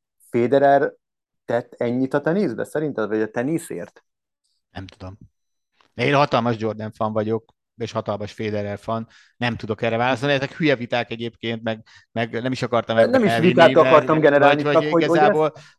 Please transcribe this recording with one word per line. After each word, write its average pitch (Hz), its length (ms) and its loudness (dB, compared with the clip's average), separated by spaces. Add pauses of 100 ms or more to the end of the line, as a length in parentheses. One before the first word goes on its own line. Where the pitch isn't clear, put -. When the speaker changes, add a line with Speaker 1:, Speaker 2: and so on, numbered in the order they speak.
(300)
Speaker 1:
Federer 139 640 2 (520)
tett 120 280 -6
ennyit 123 400 -4
a 143 80 0
teniszbe, 156 420 -2
szerinted, 127 460 -6
vagy 110 120 -2
a 107 100 -4
teniszért? 123 720 -8 (680)
Speaker 2:
Nem 95 160 -14
tudom. 95 300 -18 (760)
Én 131 200 0
hatalmas 123 440 2
Jordan 107 340 -6
fan 110 220 -4
vagyok, 110 420 -4 (220)
és 113 140 -8
hatalmas 104 400 -6
Federer 104 460 -6
fan. 113 300 -6 (300)
Nem 120 180 -2
tudok 107 260 -8
erre 113 160 -2
válaszolni. 127 380 0
Ezek 135 200 -6
hülye 147 200 0
viták 120 360 -4
egyébként, 117 520 -8
meg, 113 200 -6 (280)
meg 113 300 -4
nem 131 100 -4
is 127 100 -6
akartam 113 360 -2
ebbe 226 120 4
Speaker 1:
Nem 247 140 2
is 202 60 2
Speaker 2:
elvinni, 165 240 2
Speaker 1:
vitát 165 200 6
Speaker 2:
mert 156 140 6
Speaker 1:
akartam 143 320 4
generálni, 147 440 4
Speaker 2:
vagy, 147 100 0
Speaker 1:
csak 160 80 4
Speaker 2:
vagy 151 100 -2
Speaker 1:
hogy, 170 140 2
hogy 160 100 0
Speaker 2:
igazából, 151 400 4
Speaker 1:
ezt - 100 -20 (140)